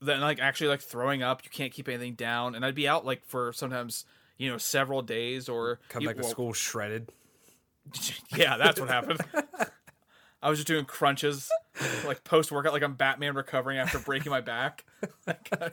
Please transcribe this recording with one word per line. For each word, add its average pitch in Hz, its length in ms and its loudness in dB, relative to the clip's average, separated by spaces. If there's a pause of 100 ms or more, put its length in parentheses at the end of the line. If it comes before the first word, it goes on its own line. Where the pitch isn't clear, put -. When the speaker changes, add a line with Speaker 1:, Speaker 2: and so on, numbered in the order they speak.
Speaker 1:
then, 139 200 2
like, 147 200 2
actually, 135 260 2
like, 143 140 2
throwing 131 420 0
up. 127 220 0
You - 60 -20
can't 135 220 -6
keep 135 160 -8
anything 123 280 -6
down. 120 400 -2
And 123 100 -2
I'd 135 80 0
be 139 140 0
out, 151 180 2
like, 131 180 -2
for 123 280 -4
sometimes, 123 520 -6 (320)
you 131 140 -2
know, 117 80 -4
several 135 440 0
days 120 460 -4
or 120 300 -2 (120)
Speaker 2:
Come 123 120 -4
Speaker 1:
you 135 60 0
Speaker 2:
back 113 80 -4
to 127 60 -4
Speaker 1:
well 117 100 -2
Speaker 2:
school 120 200 -2
shredded. 110 600 -4 (800)
Speaker 1:
<laughs> - 440 -6
Yeah, 139 200 4
that's 143 240 6
what 131 80 -4
happened. 127 320 0 (1200)
I 143 80 4
was 151 80 2
just 147 80 -4
doing 156 180 2
crunches, 139 640 2 (560)
like, 139 200 -4
post-workout, 151 480 4
like 147 100 2
I'm 143 140 0
Batman 135 380 2
recovering 135 440 0
after 131 220 0
breaking 135 300 -2
my 131 100 2
back. 120 500 -4
<laughs> - 360 -10
Like, - 220 -6 (100)
I'm 170 140 -4